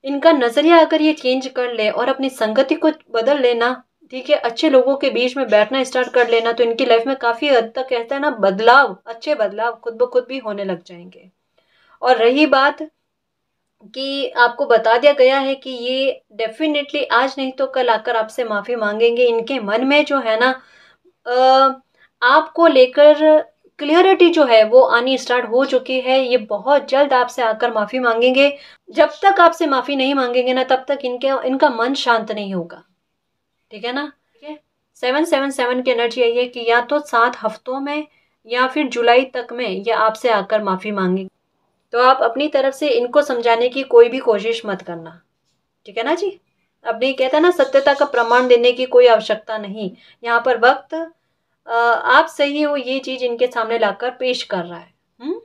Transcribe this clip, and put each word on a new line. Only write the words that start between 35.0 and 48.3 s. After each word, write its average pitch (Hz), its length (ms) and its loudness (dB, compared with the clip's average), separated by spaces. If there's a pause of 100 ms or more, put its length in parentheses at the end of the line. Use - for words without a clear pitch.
सेवन 277 240 0
सेवन 254 320 -4
की 254 100 -2
एनर्जी 233 320 -2
आई 233 100 0
है 247 120 0
कि 240 220 -12
या 233 140 2
तो 294 180 -4
सात 240 440 0
हफ्तों 254 360 -8
में 294 280 -8 (400)
या 247 200 0
फिर 277 200 -2
जुलाई 240 380 2
तक 247 260 -10
में 240 180 -8
ये 196 220 -6
आपसे 220 380 0
आकर 208 340 -2
माफ़ी 196 280 -6
मांगेंगे। 190 380 -4 (640)
तो 233 80 -2
आप 254 220 4
अपनी 294 260 -2
तरफ 269 260 -2
से 302 160 -4
इनको 247 320 0
समझाने 240 480 0
की 262 140 -4
कोई 240 260 6
भी 262 100 -6
कोशिश 226 460 -2
मत 190 160 -8
करना। 165 400 -16 (640)
ठीक 208 120 -12
है 233 60 -6
ना 302 120 0
जी? 370 240 -8 (460)
अपने 262 280 -2
कहते 262 240 -2
हैं 311 40 2
ना, 349 100 4
सत्यता 277 420 2
का 285 120 2
प्रमाण 247 420 0